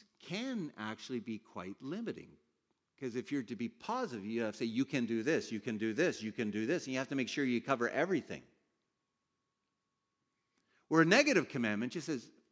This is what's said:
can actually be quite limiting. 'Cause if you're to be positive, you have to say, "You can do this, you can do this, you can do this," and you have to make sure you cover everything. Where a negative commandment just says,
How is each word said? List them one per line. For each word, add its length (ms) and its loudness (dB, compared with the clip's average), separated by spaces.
can 580 -6
actually 440 -6
be 180 -6
quite 420 -12
limiting. 560 -10
'Cause 160 -6
if 160 -6
you're 120 -2
to 120 -8
be 140 -4
positive, 560 -6
you 160 -2
have 120 -2
to 60 -12
say, 60 -2
"You 200 0
can 220 -2
do 160 0
this, 280 0
you 80 -4
can 180 -4
do 160 0
this, 280 0
you 100 -4
can 200 -2
do 160 -2
this," 180 0
and 80 -6
you 60 0
have 100 -4
to 60 -2
make 140 0
sure 160 -2
you 160 2
cover 280 2
everything. 560 0
Where 120 8
a 40 10
negative 440 8
commandment 440 0
just 120 -6
says, 260 -6